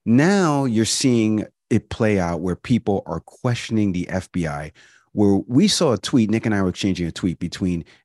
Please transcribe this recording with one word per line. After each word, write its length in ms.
Now 600
you're 220
seeing 580
it 220
play 300
out 200
where 140
people 520
are 120
questioning 720
the 160
F 240
B 140
I, 260
where 360
we 180
saw 260
a 60
tweet, 320
Nick 160
and 80
I 80
were 60
exchanging 400
a 40
tweet 280
between 440